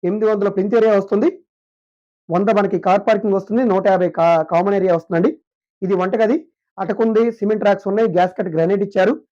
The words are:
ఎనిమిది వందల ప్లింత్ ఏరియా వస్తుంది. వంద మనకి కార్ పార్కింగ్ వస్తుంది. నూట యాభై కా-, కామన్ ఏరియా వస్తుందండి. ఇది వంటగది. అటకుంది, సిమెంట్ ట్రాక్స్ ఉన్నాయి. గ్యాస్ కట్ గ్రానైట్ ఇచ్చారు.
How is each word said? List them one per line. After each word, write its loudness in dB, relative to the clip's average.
ఎనిమిది -2
వందల 0
ప్లింత్ -2
ఏరియా 2
వస్తుంది. 0
వంద 0
మనకి 0
కార్ 2
పార్కింగ్ 0
వస్తుంది. -2
నూట 0
యాభై 0
కా-, 2
కామన్ 2
ఏరియా 2
వస్తుందండి. 0
ఇది 0
వంటగది. 0
అటకుంది, -2
సిమెంట్ -2
ట్రాక్స్ 0
ఉన్నాయి. 0
గ్యాస్ 0
కట్ -6
గ్రానైట్ 0
ఇచ్చారు. 0